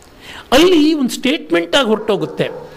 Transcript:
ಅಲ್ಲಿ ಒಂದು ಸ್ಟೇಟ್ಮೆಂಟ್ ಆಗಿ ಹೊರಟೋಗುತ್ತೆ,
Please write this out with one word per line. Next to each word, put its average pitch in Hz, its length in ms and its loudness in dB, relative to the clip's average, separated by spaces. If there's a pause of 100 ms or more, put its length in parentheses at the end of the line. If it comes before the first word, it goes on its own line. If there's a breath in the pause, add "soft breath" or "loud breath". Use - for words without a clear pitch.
(520 loud breath)
ಅಲ್ಲಿ 320 420 4
ಒಂದು 277 160 0
ಸ್ಟೇಟ್ಮೆಂಟ್ 330 680 -2
ಆಗಿ 269 120 2
ಹೊರಟೋಗುತ್ತೆ, 190 640 -2 (280 loud breath)